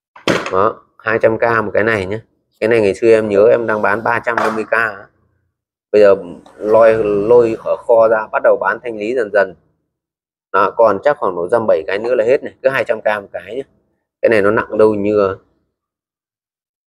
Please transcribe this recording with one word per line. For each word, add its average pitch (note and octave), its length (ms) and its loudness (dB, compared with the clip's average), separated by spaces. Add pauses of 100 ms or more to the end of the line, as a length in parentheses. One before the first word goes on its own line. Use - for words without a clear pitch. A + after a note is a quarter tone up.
(520)
Đó, G2 300 0 (160)
hai A2+ 240 -4
trăm A2+ 160 2
k - 40 -6 (220)
một G2+ 100 -8
cái G2+ 100 0
này G#2+ 220 -2
nhá. G#2+ 160 -8 (380)
Cái A2 100 0
này A#2 120 2
ngày G2 140 0
xưa A2+ 160 2
em A2 180 2
nhớ G2+ 220 4
em A#2+ 160 0
đang A2 140 -2
bán G#2 220 0
ba A#2 160 -2
trăm A#2 160 -4
năm A2 200 -2
mươi A2 100 -6
k. - 80 -8 (1160)
Bây G#2+ 100 4
giờ G2 140 8 (420)
lôi, A2+ 460 2
lôi A2 560 2
khỏi E2 180 -4 (100)
kho A2+ 200 4
ra, A2 240 0
bắt C#3 120 -2
đầu A2 180 4
bán G2 220 -2
thanh A#2 140 -10
lý G#2 180 -6
dần A2+ 180 -4
dần. F#2+ 220 0 (960)
Đó, F#2+ 260 0
còn G#2 260 2
chắc D3 140 0
khoảng G2 180 -4
độ F2 120 -6
dăm A2+ 200 -2
bảy E2+ 200 0
cái F#2+ 120 -4
nữa A#2 160 -4
là A#2 80 0
hết B2+ 200 0
này, A2 100 -14 (100)
cứ C3 60 0
hai C3 140 -2
trăm A2 180 -6
k - 40 -4
một G#2+ 280 -4
cái F#2+ 220 -14
nhá. C3+ 80 -10 (580)
Cái A2+ 80 2
này A2 120 2
nó G2+ 100 2
nặng A2 260 -4
đâu A2 180 4
như, G2+ 420 -2 (1500)